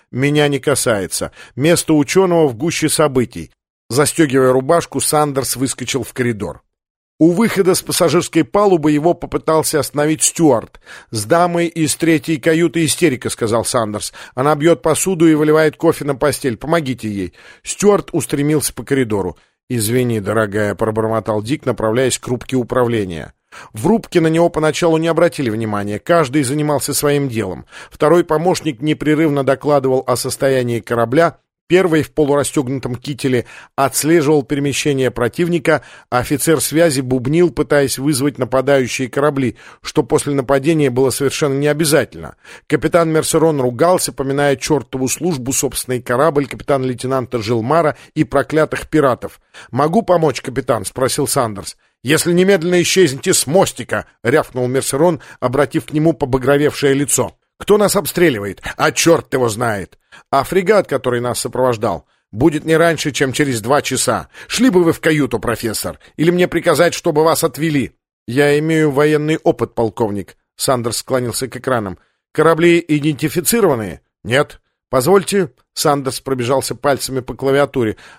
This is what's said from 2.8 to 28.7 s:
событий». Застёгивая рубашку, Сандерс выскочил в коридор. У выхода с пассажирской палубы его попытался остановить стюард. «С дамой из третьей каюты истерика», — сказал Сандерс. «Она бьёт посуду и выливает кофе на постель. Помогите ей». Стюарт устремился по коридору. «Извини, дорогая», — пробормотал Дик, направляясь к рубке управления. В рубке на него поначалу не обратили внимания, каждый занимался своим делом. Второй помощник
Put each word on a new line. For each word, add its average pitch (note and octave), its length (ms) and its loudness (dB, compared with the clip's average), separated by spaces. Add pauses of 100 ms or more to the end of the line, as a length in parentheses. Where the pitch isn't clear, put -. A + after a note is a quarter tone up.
событий». C3 640 -2 (400)
Застёгивая C3 640 2
рубашку, C#3 480 0
Сандерс C#3+ 560 -2
выскочил B2 480 -4
в - 100 -18
коридор. G2+ 480 -4 (580)
У D#3+ 100 6
выхода F#3 460 2
с - 60 -6
пассажирской D#3+ 600 0
палубы F#3 480 2
его D3+ 240 2
попытался D#3 640 -2
остановить D3 440 -2
стюард. - 580 0 (300)
«С G#2+ 140 -6
дамой E3+ 440 0
из D#3 260 -2
третьей D#3+ 440 0
каюты E3 460 0
истерика», — C3+ 460 0
сказал A2 340 -2
Сандерс. G#2 480 -4 (220)
«Она D3 220 2
бьёт D#3+ 260 2
посуду E3 460 2
и D#3 60 6
выливает D3+ 420 2
кофе D#3 280 0
на C#3 120 -4
постель. C3 400 -2
Помогите C3+ 520 -4
ей». G2 260 -6 (280)
Стюарт - 480 0
устремился D3 640 -2
по B2 80 -12
коридору. G#2+ 540 -2 (320)
«Извини, A#2+ 500 0
дорогая», — G#2 560 -2
пробормотал A2 640 -2
Дик, B2 240 -6
направляясь A#2 540 0
к - 80 -14
рубке B2 300 -4
управления. A#2 760 -2 (400)
В A2 140 -4
рубке F#3 340 2
на D#3+ 60 2
него E3 220 2
поначалу D#3+ 480 0
не D#3+ 100 0
обратили D#3+ 440 0
внимания, G#2 500 -4
каждый D3+ 420 0
занимался D3 520 -2
своим C#3+ 340 0
делом. G2+ 360 -6 (280)
Второй D#3+ 320 4
помощник D#3 580 -2